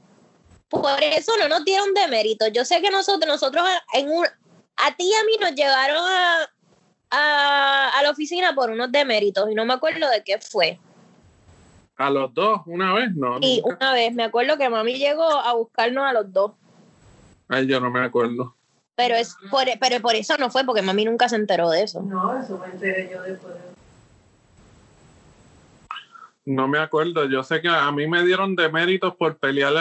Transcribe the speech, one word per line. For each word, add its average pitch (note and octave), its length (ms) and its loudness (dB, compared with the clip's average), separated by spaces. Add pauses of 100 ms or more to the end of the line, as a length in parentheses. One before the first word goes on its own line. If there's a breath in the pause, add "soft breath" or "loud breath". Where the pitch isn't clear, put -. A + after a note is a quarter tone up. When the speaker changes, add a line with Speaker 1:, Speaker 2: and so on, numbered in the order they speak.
(680)
Speaker 1:
por C#4 320 0
eso D4+ 380 0
no D#4+ 80 2
nos D#4 180 0
dieron G4 300 2
demérito. A3 540 0
Yo A#3 140 0
sé E4+ 180 2
que G4 100 2
nosotros, F#4+ 360 0
nosotros D4 360 0 (300)
en C#4 160 0
un, E4+ 140 0 (520)
a C#4+ 200 0
ti F4+ 140 -2
y G#4 60 4
a A4 100 2
mí A4 60 2 (100)
nos E4+ 140 -2
llevaron C#4 420 2
a, F4 520 0 (600)
a, C#4+ 880 2
a C#4 60 4
la D4 80 2
oficina E4 420 -2
por C4 160 0
unos A#3+ 220 -4
deméritos G#3+ 580 2
y G#3+ 60 -2
no A3+ 100 0
me B3 80 0
acuerdo D#4+ 360 -2
de G#3+ 140 0
qué D4 140 -2
fue. F3+ 420 -2 (1200)
Speaker 2:
¿A C3+ 140 0
los C3+ 240 -2
dos G3+ 320 0
una F#3 260 -2
vez? A3 220 0
No, B2+ 260 -2
Speaker 1:
Sí, B3+ 220 2
Speaker 2:
nunca. F#3 140 -2
Speaker 1:
una C4+ 160 0
vez. A#3 200 2
Me A#3 100 -2
acuerdo A#3+ 360 0
que C4 100 2
mami A3+ 300 -2
llegó D4 280 0
a B3 260 0
buscarnos A#3 520 -2
a C4+ 80 0
los G3+ 180 -2
dos. G3 200 0 (960)
Speaker 2:
Ay, C3 180 0
yo C3+ 140 0
no B2 100 -2
me B2 120 -2
acuerdo. A#2+ 540 -2 (400)
Speaker 1:
Pero A#3+ 200 0
es A#3 200 -2 (140)
por, C4 160 0 (140)
pero B3 220 0
por A#3 120 2
eso A3 240 -2
no B3+ 140 -2
fue, C4 140 0
porque A3 180 0
mami G3 220 0
nunca A#3 220 2
se A#3 80 -2
enteró F3+ 360 2
de E3 100 2
eso. G#3 220 -6
Speaker 3:
No, G3+ 360 -4
eso G#3 200 -10
me F#3 80 -14
enteré F#3 440 -6
yo F#3 120 -12
después F3+ 320 -12
de F3 180 -20 (2750 loud breath)
Speaker 2:
No C3+ 220 -2
me D3 120 2
acuerdo. D#3 460 0
Yo C3+ 180 0
sé D#3+ 180 -2
que F3 80 0
a D3 220 2
mí C#3+ 160 -2
me F3 160 2
dieron F#3 320 0
deméritos F3 600 0
por D#3 220 -2
pelear C#3 440 0